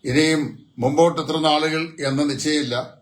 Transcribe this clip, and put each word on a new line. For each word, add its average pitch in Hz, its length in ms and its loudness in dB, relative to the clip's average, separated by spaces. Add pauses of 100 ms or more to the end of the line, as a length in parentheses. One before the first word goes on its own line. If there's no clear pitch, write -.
ഇനിയും 151 600 0 (120)
മുമ്പോട്ട് 160 420 2
എത്ര 156 180 -4
നാളുകൾ 156 580 0 (100)
എന്ന 135 180 0
നിശ്ചയമില്ല. 139 760 -2